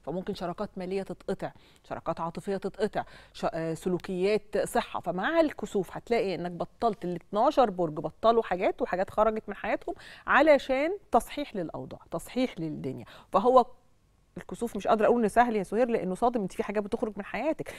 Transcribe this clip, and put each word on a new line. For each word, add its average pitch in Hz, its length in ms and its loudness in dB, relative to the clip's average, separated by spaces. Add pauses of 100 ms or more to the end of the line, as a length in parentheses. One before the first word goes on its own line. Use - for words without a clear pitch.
فممكن 180 320 -6
شراكات 185 440 -6
ماليه 190 260 -4
تتقطع، 180 480 -8 (380)
شراكات 156 300 -4
عاطفيه 175 380 -4
تتقطع، 190 460 -4 (300)
ش-، - 200 -4
آه، 165 200 -2
سلوكيات 185 840 -2 (100)
صحه. - 320 -2
فمع 208 400 0
الكسوف 214 580 -2
هتلاقي 190 380 0
انك 175 160 -6
بطلت، 175 540 -4
ال 175 100 -4
اتناشر 240 540 2
برج 175 240 -2
بطلوا 220 500 2
حاجات، 196 380 -2
وحاجات 190 280 -2
خرجت 220 380 2
من 202 80 -8
حياتهم 269 400 -6 (320)
علشان 285 680 6 (140)
تصحيح - 440 0
للاوضاع، 160 440 -8 (120)
تصحيح - 480 -4
للدنيا. 147 460 -8 (260)
فهو 247 340 6 (720)
الكسوف - 380 -8
مش 196 120 -6
قادره 214 180 4
اقول 240 140 4
انه 220 80 2
سهل 233 280 4
يا 202 80 0
سهير، 226 260 0
لانه 185 260 0
صادم، 240 260 2
انت 185 120 -4
في 220 100 -4
حاجات 208 200 -2
بتخرج 214 340 -4
من 202 80 -8
حياتك. 254 540 -4